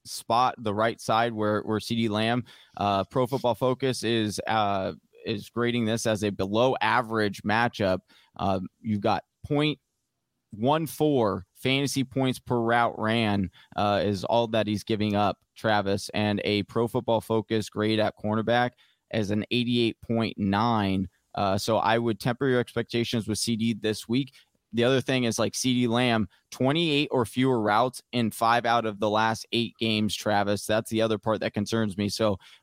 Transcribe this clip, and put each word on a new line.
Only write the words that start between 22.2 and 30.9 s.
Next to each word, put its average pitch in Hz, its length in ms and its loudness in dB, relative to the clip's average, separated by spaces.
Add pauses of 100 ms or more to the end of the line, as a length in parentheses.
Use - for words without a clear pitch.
your 127 120 2
expectations 117 680 -4
with 107 100 -2
C 117 180 -2
D 113 240 0
this 107 300 -4
week. 131 240 -2 (400)
The 117 100 2
other 127 180 4
thing 131 220 0
is, 113 160 0
like, 104 140 0
CeeDee 123 340 2
Lamb, 117 400 2 (240)
twenty-eight 147 600 0
or 123 140 2
fewer 127 340 0
routes 107 420 2 (100)
in 117 200 0
five 117 340 2
out 117 200 2
of 104 140 -6
the 107 100 0
last 110 420 0
eight 117 280 -2
games, 107 360 0
Travis. 104 520 0
That's 110 240 0